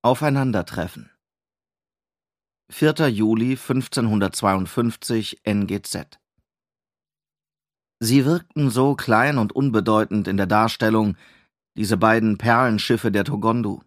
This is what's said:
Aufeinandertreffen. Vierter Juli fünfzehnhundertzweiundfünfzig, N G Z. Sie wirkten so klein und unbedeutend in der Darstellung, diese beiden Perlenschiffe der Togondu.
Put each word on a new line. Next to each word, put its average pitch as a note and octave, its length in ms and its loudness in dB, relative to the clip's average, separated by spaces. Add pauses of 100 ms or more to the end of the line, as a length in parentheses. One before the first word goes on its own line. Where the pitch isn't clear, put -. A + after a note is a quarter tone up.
Aufeinandertreffen. B2+ 1080 -2 (1600)
Vierter D3+ 380 0
Juli A2+ 480 2
fünfzehnhundertzweiundfünfzig, A2 1900 -2
N G#2 200 0
G G2+ 160 -6
Z. - 380 -12 (1800)
Sie B2+ 240 2
wirkten D3+ 440 0
so C3 280 2
klein C3 400 2
und G#2+ 160 -2
unbedeutend A2 760 0
in G2 80 -4
der G2 100 0
Darstellung, A2 680 2 (640)
diese G#2 180 0
beiden A2 420 2
Perlenschiffe A2+ 760 0
der G2+ 100 0
Togondu. A2 640 -2